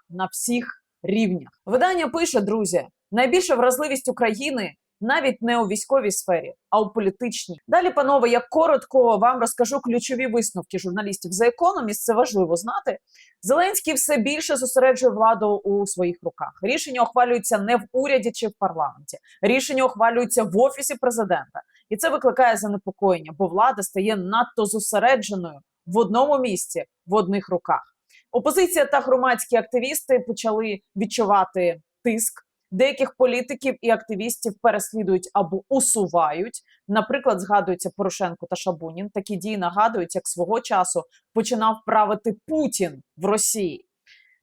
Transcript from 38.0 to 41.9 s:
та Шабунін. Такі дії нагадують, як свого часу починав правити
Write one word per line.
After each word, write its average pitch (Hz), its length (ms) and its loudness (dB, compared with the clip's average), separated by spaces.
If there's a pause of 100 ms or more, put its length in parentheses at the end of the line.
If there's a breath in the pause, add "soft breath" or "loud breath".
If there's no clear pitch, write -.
та 214 60 -4
Шабунін. 170 540 -6
Такі 202 260 -6
дії 202 220 -6
нагадують, 185 560 0
як 185 140 -6
свого 180 320 -2
часу 185 420 0 (320 soft breath)
починав 220 420 0 (100)
правити 214 500 0 (100)